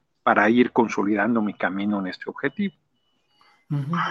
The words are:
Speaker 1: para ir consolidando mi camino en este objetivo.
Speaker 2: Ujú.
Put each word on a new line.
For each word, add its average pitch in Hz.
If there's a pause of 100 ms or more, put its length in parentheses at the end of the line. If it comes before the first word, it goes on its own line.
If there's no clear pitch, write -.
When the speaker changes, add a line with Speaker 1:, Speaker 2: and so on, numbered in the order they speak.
(220)
Speaker 1:
para 107
ir 120
consolidando 107
mi 101
camino 98
en 92
este -
objetivo. 143 (960)
Speaker 2:
Ujú. 147 (160)